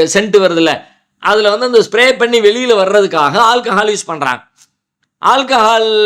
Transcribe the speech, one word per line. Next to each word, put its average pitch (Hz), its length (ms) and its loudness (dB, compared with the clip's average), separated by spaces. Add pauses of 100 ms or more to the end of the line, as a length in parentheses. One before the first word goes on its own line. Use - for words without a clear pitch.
சென்ட் 202 300 0
வருதுல்ல, 170 360 2 (500)
அதுல 208 260 0
வந்து 240 200 -2
அந்த 233 120 4
ஸ்ப்ரே 233 240 0 (120)
பண்ணி 240 240 0
வெளியில 233 340 0
வர்றதுக்காக 185 680 0
ஆல்கஹால் 220 500 0
யூஸ் - 160 -10
பண்றாங்க. 139 320 -6 (800)
ஆல்கஹால் 226 680 0 (160)